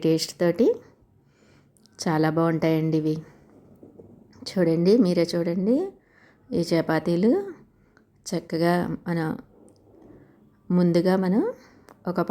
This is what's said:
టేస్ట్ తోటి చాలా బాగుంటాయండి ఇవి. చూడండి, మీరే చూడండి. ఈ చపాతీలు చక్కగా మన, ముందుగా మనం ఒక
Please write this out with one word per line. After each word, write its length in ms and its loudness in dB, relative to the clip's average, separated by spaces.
టేస్ట్ 360 0
తోటి 260 2
చాలా 340 0
బాగుంటాయండి 640 0
ఇవి. 120 -2
చూడండి, 440 2
మీరే 300 2
చూడండి. 420 0
ఈ 120 0
చపాతీలు 600 0
చక్కగా 440 -2
మన, 120 -2
ముందుగా 360 2
మనం 180 0
ఒక 80 -4